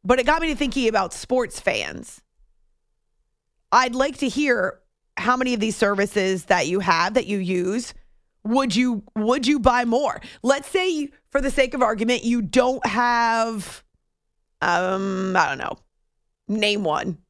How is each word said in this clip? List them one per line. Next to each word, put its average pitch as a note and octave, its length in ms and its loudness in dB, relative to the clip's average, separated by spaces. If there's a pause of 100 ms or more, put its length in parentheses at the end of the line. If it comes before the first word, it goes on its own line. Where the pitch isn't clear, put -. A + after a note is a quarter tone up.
But B3 160 4
it B3 80 0
got D#4+ 140 2
me E4 80 -2
to D4+ 60 -2
thinking C4 320 -2
about G3+ 260 0
sports - 460 -4
fans. - 640 -6 (1500)
I'd B3 240 4
like C4 240 0
to C4+ 100 0
hear B3 500 0 (380)
how G#3+ 180 2
many B3+ 180 0
of A3 60 -2
these G#3+ 160 0
services G3 720 0
that F3 220 2
you F#3 120 0
have, F3+ 360 2
that - 120 0
you G3+ 100 -2
use, F#3 560 -2 (500)
would A#3 320 0
you, A#3+ 280 0 (120)
would A#3 300 0
you C#4+ 140 2
buy B3 240 4
more? A#3+ 380 0 (220)
Let's C#4 260 0
say, F4 400 0 (220)
for C#4 100 0
the C4+ 100 -2
sake C4 220 0
of B3+ 80 0
argument, A3+ 420 0
you A#3 180 0
don't B3+ 440 0
have, A3+ 1000 -2 (760)
um, F#3 760 -2
I E3+ 140 2
don't C#3 80 -6
know, - 200 -8 (680)
name G#3 360 0
one. D#3+ 340 -2 (120)